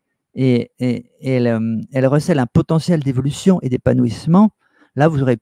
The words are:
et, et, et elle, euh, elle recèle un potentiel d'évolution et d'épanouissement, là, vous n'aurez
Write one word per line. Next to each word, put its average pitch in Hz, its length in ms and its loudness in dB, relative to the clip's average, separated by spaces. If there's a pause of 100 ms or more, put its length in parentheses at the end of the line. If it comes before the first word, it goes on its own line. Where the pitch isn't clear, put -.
(340)
et, 123 440 0
et, 123 320 -4 (100)
et 131 140 -4
elle, 123 120 0
euh, 113 340 -2 (120)
elle 131 140 0
recèle 147 320 2
un 123 80 0
potentiel 160 560 0
d'évolution 139 600 0
et 135 60 -4
d'épanouissement, 127 800 2 (460)
là, 143 120 2
vous 156 100 -2
n'aurez 127 240 0